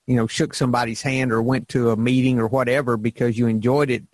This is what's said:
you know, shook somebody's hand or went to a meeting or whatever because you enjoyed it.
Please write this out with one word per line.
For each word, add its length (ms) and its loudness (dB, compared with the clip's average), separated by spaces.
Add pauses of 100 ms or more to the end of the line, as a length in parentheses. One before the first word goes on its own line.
you 100 0
know, 120 2
shook 260 -2
somebody's 480 -2
hand 300 -2
or 100 2
went 280 -2
to 220 2
a 40 0
meeting 440 2
or 80 0
whatever 500 0
because 400 -2
you 100 2
enjoyed 420 0
it. 140 -4 (100)